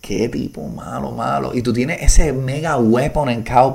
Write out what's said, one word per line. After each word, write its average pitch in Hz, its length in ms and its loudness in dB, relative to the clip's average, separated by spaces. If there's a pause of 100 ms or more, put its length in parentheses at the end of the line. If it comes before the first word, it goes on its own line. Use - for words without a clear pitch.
qué 104 280 -4
tipo - 380 -8
malo, 131 440 -10
malo. 127 440 -4
Y 123 80 -2
tú 120 100 -2
tienes 127 300 -2
ese 147 300 6
mega 139 460 -4
weapon 131 500 2
en 117 160 -4
Kyle 127 300 4